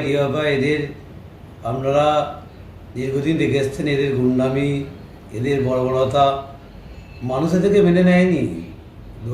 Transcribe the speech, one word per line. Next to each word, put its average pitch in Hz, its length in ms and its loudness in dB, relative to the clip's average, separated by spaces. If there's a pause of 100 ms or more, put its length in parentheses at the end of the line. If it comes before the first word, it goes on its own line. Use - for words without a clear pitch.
ডিওয়াইএফআই 143 420 0 (100)
এদের 147 220 0 (880)
আপনারা 139 360 0 (880)
দীর্ঘদিন 135 460 -2
দেখে 135 200 2
এসছেন, - 240 -4 (100)
এদের 139 220 0
গুন্ডামি, 131 540 2 (680)
এদের 139 200 0 (100)
বর্বরতা 127 580 2 (1040)
মানুষ 147 260 0
এদেরকে 202 300 4
মেনে 175 220 6
নেয়নি। 180 340 4 (800)
দু 117 100 -8